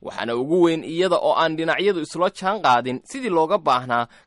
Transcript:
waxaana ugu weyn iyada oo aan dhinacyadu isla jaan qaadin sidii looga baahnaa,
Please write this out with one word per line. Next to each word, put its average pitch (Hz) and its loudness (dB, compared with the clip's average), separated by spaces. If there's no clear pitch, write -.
waxaana 117 -6
ugu 156 2
weyn 160 2
iyada 170 0
oo 147 2
aan 160 0
dhinacyadu 165 0
isla 165 -2
jaan 190 -4
qaadin 127 2
sidii 262 -8
looga 165 2
baahnaa, 127 0